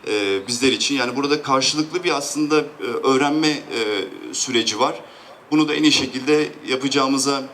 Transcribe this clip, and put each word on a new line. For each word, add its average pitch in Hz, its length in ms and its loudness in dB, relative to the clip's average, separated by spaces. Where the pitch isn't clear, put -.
e, 98 400 0
bizler 131 240 2
için. 135 220 0
Yani 123 220 -2
burada 143 260 0
karşılıklı 151 600 0
bir 151 120 2
aslında, 147 440 0
e, 147 240 -8
öğrenme, 143 640 2
e, 143 140 -2
süreci 110 460 -2
var. 165 220 0
Bunu 151 180 4
da 147 60 0
en 147 80 0
iyi 151 100 6
şekilde 139 560 2
yapacağımıza 135 760 0